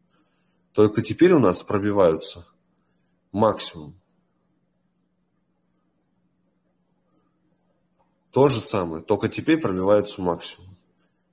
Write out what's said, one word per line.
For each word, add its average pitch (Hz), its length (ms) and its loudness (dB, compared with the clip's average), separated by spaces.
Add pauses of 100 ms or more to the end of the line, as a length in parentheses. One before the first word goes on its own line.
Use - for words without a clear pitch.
(720)
Только 107 280 2
теперь 170 320 2
у 156 60 6
нас 92 240 2
пробиваются 98 840 0 (840)
максимум. 95 640 -2 (4000)
То 139 200 4
же 120 100 -2
самое, 85 420 -6
только 107 280 -2
теперь 156 300 -2
пробиваются 98 640 0
максимум. - 560 -8 (560)